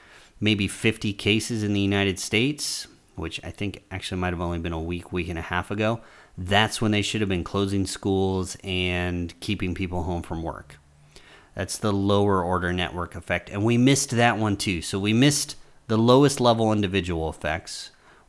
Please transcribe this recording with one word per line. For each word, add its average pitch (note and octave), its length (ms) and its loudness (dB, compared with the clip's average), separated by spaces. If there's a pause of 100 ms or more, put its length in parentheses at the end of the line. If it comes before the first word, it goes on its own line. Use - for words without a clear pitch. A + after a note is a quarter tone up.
(380)
maybe G2+ 300 2
fifty A2 440 0
cases G#2+ 500 0
in G#2 100 0
the G2+ 80 2
United G2 380 2
States, - 680 -2 (300)
which E2 280 -8
I - 60 -10
think - 400 -8
actually F#2 300 -6
might F2+ 120 -2
have E2+ 80 -4
only E2+ 200 -4
been E2+ 120 -6
a E2 80 -6
week, E2+ 320 -6
week F2+ 160 -4
and E2 100 -6
a D#2+ 40 -6
half F2 280 -4
ago. G#2+ 300 -2 (380)
That's G2+ 420 0
when A2 120 2
they G#2 100 0
should G#2+ 180 -4
have G2+ 80 0
been F2+ 160 -2
closing G2 400 -2
schools F#2+ 800 -2
and F2+ 760 -2
keeping F2+ 340 -4
people F2 300 -4
home E2+ 180 -4
from E2 200 -6
work. - 360 -10 (760)
That's - 220 -6
the G#2+ 160 0
lower G2+ 500 4
order F2+ 300 0
network F2 440 -4
effect. F2 340 -4
And G2+ 140 -2
we A#2+ 120 4
missed C#3 340 4
that A#2 280 4
one G#2+ 180 2
too. F2+ 240 -2
So - 180 -4
we G#2 140 2
missed C#3 440 2 (320)
the A2 100 2
lowest C3 420 6
level A2+ 320 4
individual F2+ 560 0
effects. - 600 -8 (380)